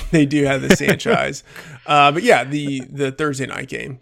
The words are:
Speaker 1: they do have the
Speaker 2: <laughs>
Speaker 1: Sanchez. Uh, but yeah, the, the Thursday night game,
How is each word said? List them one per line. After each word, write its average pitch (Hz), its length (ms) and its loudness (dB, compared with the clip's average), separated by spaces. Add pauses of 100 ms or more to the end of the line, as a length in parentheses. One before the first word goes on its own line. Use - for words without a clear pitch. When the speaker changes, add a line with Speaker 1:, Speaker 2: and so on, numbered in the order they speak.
(100)
Speaker 1:
they 156 140 4
do 143 200 0
have 135 160 0
the 135 80 0
Speaker 2:
<laughs> - 80 6
Speaker 1:
Sanchez. 139 640 -2 (420)
Uh, 143 280 6
but 180 100 -4
yeah, 123 220 4
the, 143 340 -6 (100)
the 139 220 -4
Thursday 135 340 -4
night 131 220 -10
game, 127 340 -12